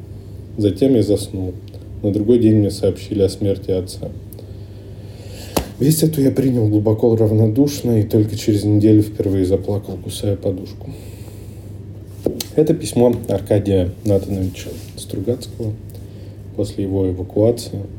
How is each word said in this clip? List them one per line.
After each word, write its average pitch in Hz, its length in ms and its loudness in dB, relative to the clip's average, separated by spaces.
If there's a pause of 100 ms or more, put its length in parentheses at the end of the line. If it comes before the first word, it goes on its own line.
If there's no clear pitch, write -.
(580)
Затем 117 380 4
я 107 80 6
заснул. 95 500 -2 (480)
На 101 120 0
другой 107 260 4
день 110 200 6
мне 101 120 4
сообщили 98 520 -2
о 92 40 6
смерти 101 440 -2
отца. 92 380 -4 (1700)
Весть 147 220 2
эту 156 200 2
я 135 100 4
принял 120 380 2
глубоко 110 440 4
равнодушно 110 840 4
и 101 40 6
только 107 340 2
через 104 260 2
неделю 104 380 6
впервые 98 440 0
заплакал, 95 560 -2
кусая 101 360 -4
подушку. - 540 -6 (1600)
Это 160 180 4
письмо 120 400 4 (140)
Аркадия 98 640 2 (160)
Натановича 95 640 0 (260)
Стругацкого - 760 -6 (840)
после - 300 -4
его 95 240 0
эвакуации 101 720 0 (160)